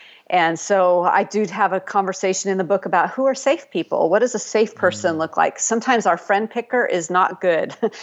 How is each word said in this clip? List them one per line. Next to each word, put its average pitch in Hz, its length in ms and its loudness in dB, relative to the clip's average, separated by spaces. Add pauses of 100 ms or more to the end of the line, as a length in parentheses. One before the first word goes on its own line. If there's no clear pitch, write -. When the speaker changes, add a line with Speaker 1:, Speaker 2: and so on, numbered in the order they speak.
(280)
Speaker 1:
And 165 300 2
so 180 460 2
I 185 180 4
do 208 240 -2
have 190 260 -2
a 190 60 -2
conversation 190 720 -2
in 190 80 0
the 190 60 0
book 185 200 0
about 180 260 2
who 262 160 -2
are 262 80 2
safe 277 360 -2
people. 165 400 -2
What 196 100 4
does 240 140 0
a 214 60 -4
safe 214 340 0
person 180 400 0
Speaker 2:
Mm. 160 40 -4
Speaker 1:
look 160 180 -4
like? 160 240 0
Sometimes 233 440 0
our 175 120 2
friend 208 340 -2
picker 240 340 -2
is - 260 -2
not 180 300 0
good. 170 360 0 (260)